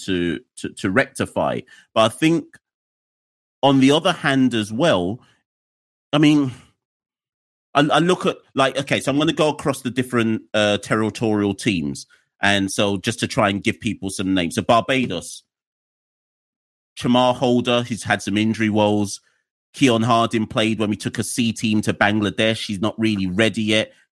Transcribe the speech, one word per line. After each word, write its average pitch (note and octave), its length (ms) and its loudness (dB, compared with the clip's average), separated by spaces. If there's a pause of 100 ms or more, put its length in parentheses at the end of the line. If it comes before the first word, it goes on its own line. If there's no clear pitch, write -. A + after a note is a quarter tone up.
to, F2 340 -2 (180)
to, - 180 -10
to G2 160 -4
rectify. F2+ 720 -2 (320)
But A2+ 80 2 (100)
I - 40 -12
think D#3+ 420 0 (1040)
on C3+ 180 6
the C3+ 100 8
other E3 220 2
hand C3+ 400 0
as G#2+ 180 -2
well, A2 480 0 (920)
I D3 60 2
mean, D3 320 4 (1200)
I, C#3 80 4
I D3+ 180 2
look F3+ 260 0
at, F3 120 -2 (160)
like, C3+ 240 0
okay, B2+ 240 -2
so C#3 100 -2
I'm C#3 60 0
gonna D#3 160 2
go D3+ 160 2
across D3 320 -4
the B2 100 -6
different, B2 520 0 (100)
uh, G#2 240 2
territorial G#2+ 760 0
teams. D2 520 -4 (360)
And G2 300 0
so G2+ 260 0
just G#2+ 220 -4
to - 80 -2
try G#2+ 220 2
and G2 140 -2
give A2 180 -2
people F#2+ 280 -6
some F#2+ 240 -2
names. F2 220 -2
So A2 60 -2
Barbados, A#2 840 -2 (1500)
Chamar B2+ 380 2
Holder, B2 480 0
who's A#2+ 200 -8
had G#2+ 180 0
some G2+ 160 -2
injury A2 320 0
woes. G#2 500 0 (540)
Keon A#2 300 2
Harding A#2 440 2
played A2 320 -2
when G#2+ 100 0
we G#2+ 60 -2
took - 240 -6
a A2 40 -2
C A#2 280 -2
team G#2+ 300 -2
to G#2 120 -2
Bangladesh. G#2+ 720 0
He's G2+ 140 -6
not G#2+ 180 -4
really G#2+ 300 0
ready F#2+ 360 0
yet. G#2+ 280 0 (240)